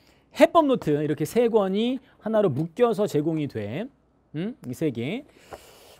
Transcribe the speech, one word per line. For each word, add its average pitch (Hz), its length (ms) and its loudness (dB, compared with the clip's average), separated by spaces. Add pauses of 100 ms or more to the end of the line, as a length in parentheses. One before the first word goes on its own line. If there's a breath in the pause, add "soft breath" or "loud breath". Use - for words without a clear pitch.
(400 soft breath)
해법 330 260 6
노트, 160 380 0
이렇게 151 220 -2
세 233 220 2
권이 220 520 0 (180 soft breath)
하나로 214 320 0
묶여서 185 560 0
제공이 151 440 -2
돼. 113 360 -8 (480)
음? 190 240 -8 (100)
이 127 60 -10
세 156 160 -4
개. 135 360 -8 (760 loud breath)